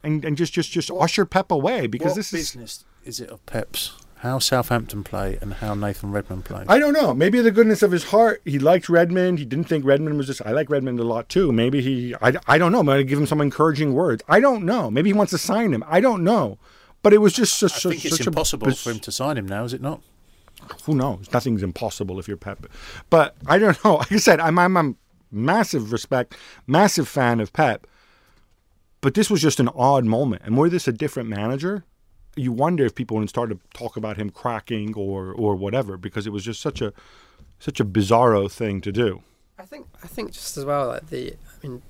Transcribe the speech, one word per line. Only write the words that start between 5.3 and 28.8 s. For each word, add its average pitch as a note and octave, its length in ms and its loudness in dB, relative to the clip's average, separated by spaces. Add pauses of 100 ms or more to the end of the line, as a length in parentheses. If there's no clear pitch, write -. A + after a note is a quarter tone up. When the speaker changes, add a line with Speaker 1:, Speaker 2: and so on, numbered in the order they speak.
Speaker 2:
and G2+ 120 -8
how G#2+ 220 -6
Nathan G2+ 360 -6
Redmond F#2+ 320 -6
plays? F#2+ 240 -12
Speaker 1:
I A#3 120 6
don't D4 120 2
know. C#4 220 2
Maybe F#3 260 2
the A3+ 120 6
goodness A3 320 4
of G3+ 80 4
his F3 140 -2
heart, A3 380 2
he C#3+ 140 -2
liked D#3+ 320 4
Redmond. F3 500 2
He D3 60 -8
didn't C3 240 -4
think D3+ 160 -2
Redmond D3 320 2
was C#3 100 -2
just, C3+ 160 -8
I G#2+ 80 -6
like C#3+ 180 -2
Redmond C3 300 -2
a A#2 40 -2
lot A#2 260 -4
too. F#3 220 2
Maybe B2 300 2
he, B2 380 -4
I, A#2+ 140 4 (140)
I C#3 100 6
don't E3+ 140 4
know. A#3+ 100 4
Maybe C#3 220 4
give C3+ 160 0
him D3 80 0
some D3+ 140 0
encouraging D3 520 0
words. C#3 340 0
I E3+ 120 6
don't A#3+ 260 2
know. F#3 240 -2
Maybe C#3+ 200 2
he G3 40 2
wants G#3 180 2
to F3 60 -4
sign G#3+ 340 0
him. A2+ 160 -2
I E3 140 4
don't A3 220 0
know. E3 340 2 (460)
But G#3 100 8
it G#3+ 60 10
was G#3 120 8
just - 280 0
such, F#3+ 160 2
Speaker 2:
I - 20 -6
Speaker 1:
such, F3+ 140 -2
Speaker 2:
think E3+ 140 -6
it's E3 120 0
Speaker 1:
such B2 80 -2
a - 40 0
Speaker 2:
impossible D3+ 360 -2
Speaker 1:
biz- C3 160 0
Speaker 2:
for - 80 -6
him A2 100 -6
to - 120 -12
sign C#3 260 -4
him G2 100 -6
now, G2+ 160 -6
is A#2+ 100 -6
it C3 80 -10
not? B2+ 200 -8 (840)
Speaker 1:
Who D#3 100 0
knows? B2 360 -4
Nothing's A#2 300 -2
impossible F#2+ 580 -8
if - 80 -14
you're G2+ 80 -8
Pep. G2+ 300 -16 (460)
But D#3+ 240 4 (100)
I D#3 140 4
don't G#3 260 4
know. F#3 120 6
<laughs> - 20 -2
Like - 120 -4
I G3+ 60 2
said, E3 220 6
I'm, E3 180 2
I'm, F3+ 180 4
I'm D#3 220 0 (340)
massive C3 640 0
respect, B2 420 -2 (300)
massive D#3+ 420 4
fan A#2+ 320 0
of G#2+ 140 -6
Pep. B2+ 320 0 (1120)